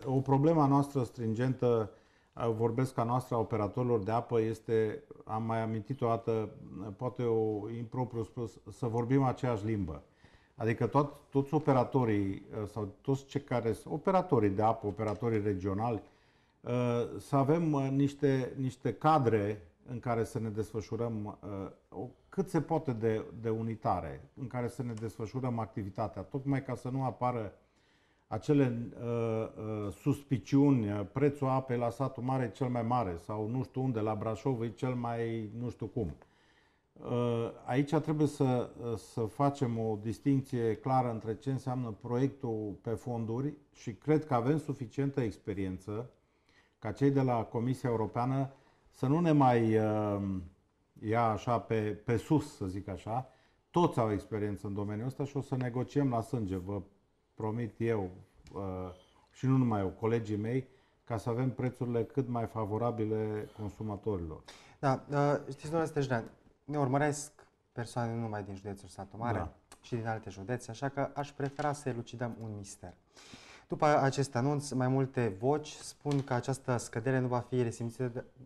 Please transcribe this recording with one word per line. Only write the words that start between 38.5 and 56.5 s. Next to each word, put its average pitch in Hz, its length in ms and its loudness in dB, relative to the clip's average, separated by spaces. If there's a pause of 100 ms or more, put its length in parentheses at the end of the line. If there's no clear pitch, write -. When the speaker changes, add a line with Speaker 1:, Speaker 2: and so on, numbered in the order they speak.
Speaker 1:
ă, 110 40 -2
să - 240 -8
facem 123 580 0
o 110 240 -2
distinție 117 760 0
clară 131 340 2
între 110 260 -4
ce 135 140 -6
înseamnă 127 500 -4
proiectul 117 840 -2
pe 120 80 -6
fonduri 117 640 -4 (180)
și - 220 -10
cred 151 320 2
că - 80 0
avem 123 240 2
suficientă 139 640 -4
experiență 104 880 -6 (680)
ca 110 140 -6
cei 139 180 4
de 139 100 4
la 123 240 2
Comisia 123 440 -2
Europeană 123 640 0 (400)
să - 160 -4
nu 147 140 4
ne 170 120 4
mai, 120 440 8
ă, 107 440 2 (800)
ia 113 280 2
așa 113 280 0
pe, 110 220 0 (240)
pe 120 120 2
sus, 147 400 2
să 101 100 -6
zic 95 220 -6
așa. 107 420 -6 (400)
Toți 170 280 4
au 110 140 4
experiență 101 540 -2
în 101 80 -6
domeniul 104 320 -4
ăsta 135 180 -4
și 135 120 -8
o 139 40 0
să 127 160 -2
negociem 127 540 0
la 117 100 2
sânge, 107 360 -2